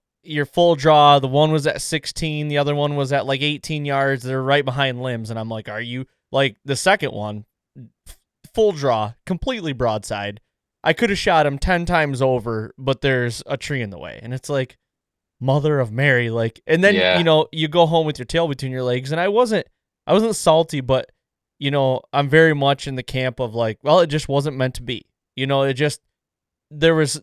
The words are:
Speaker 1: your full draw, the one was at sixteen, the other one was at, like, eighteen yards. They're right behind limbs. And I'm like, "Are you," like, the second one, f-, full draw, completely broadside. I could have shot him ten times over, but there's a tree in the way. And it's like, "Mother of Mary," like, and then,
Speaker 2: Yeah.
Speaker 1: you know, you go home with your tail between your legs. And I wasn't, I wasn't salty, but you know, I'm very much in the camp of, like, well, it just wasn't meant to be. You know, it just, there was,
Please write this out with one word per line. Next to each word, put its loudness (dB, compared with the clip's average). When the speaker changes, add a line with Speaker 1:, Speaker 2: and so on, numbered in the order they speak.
Speaker 1:
your -4
full 4
draw, 6
the 0
one 4
was 0
at -2
sixteen, -6
the -4
other 0
one -2
was -2
at, 0
like, -2
eighteen -4
yards. 0
They're -4
right 2
behind -4
limbs. -6
And -8
I'm -8
like, -8
"Are -8
you," -10
like, 0
the -4
second 0
one, -8
f-, -20
full 2
draw, -2
completely -4
broadside. -4
I 2
could 0
have -2
shot 2
him -4
ten 0
times 0
over, -2
but -4
there's -2
a -6
tree -6
in -8
the -14
way. -14
And -10
it's -10
like, -4
"Mother 2
of -2
Mary," 2
like, -4
and 2
then, 6
Speaker 2:
Yeah. 2
Speaker 1:
you 2
know, 4
you -2
go 4
home 2
with -4
your -10
tail -2
between -6
your -4
legs. -2
And -2
I 0
wasn't, 2
I 4
wasn't 2
salty, 2
but -2
you -2
know, 2
I'm 0
very 6
much 0
in -8
the -8
camp -4
of, -6
like, -2
well, 4
it 2
just -4
wasn't -2
meant -2
to -12
be. -8
You -4
know, 2
it 0
just, -2
there 4
was, 0